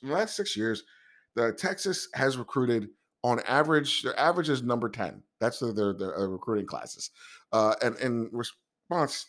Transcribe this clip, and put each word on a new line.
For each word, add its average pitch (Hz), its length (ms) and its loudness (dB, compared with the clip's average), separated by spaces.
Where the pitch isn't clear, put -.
In 135 60 -8
the 143 40 0
last 214 220 0
six 196 220 -4
years, 110 260 0
the 117 180 2
Texas - 600 -4
has 131 240 2
recruited 120 520 0
on 120 180 4
average, 147 640 2
their 127 140 -2
average 165 300 4
is 131 160 0
number 120 240 0
ten. 101 360 -6
That's 113 180 0
their, 117 140 -2
their, 101 200 2
their, 92 240 -4
uh, 98 100 0
recruiting 98 380 -2
classes. - 460 -10
Uh, 110 300 4
and 120 160 2
in 117 340 -2
response - 960 -4